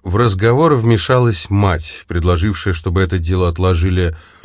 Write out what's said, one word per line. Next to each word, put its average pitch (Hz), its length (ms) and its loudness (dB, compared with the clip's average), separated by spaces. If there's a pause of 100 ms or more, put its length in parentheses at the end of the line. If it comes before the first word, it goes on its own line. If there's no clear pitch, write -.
в 92 140 -4
разговор 117 580 2
вмешалась 117 800 0
мать, 95 560 -2
предложившая, 87 680 -2
чтобы 92 280 -2
это 90 180 -2
дело 90 280 0
отложили 90 720 0 (260)